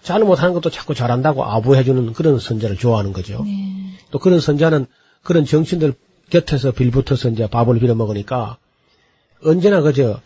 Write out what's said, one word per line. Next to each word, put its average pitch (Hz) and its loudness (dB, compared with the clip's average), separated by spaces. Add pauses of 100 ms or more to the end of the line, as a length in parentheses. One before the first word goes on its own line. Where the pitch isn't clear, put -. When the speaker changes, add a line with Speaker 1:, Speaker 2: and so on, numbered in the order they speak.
Speaker 1:
잘못하는 180 2
것도 165 -2
자꾸 - -8
잘한다고 131 0
아부해주는 123 2
그런 147 2
선자를 107 -4
좋아하는 107 0
거죠. 92 -8
Speaker 2:
네. 190 -8 (160)
Speaker 1:
또 143 -6
그런 180 4
선자는 151 0 (380)
그런 165 2
정치인들 156 0 (360)
곁에서 143 0
빌붙어서 127 0
이제 113 -2
밥을 120 2
빌어먹으니까 113 -2 (840)
언제나 175 4
그저 131 2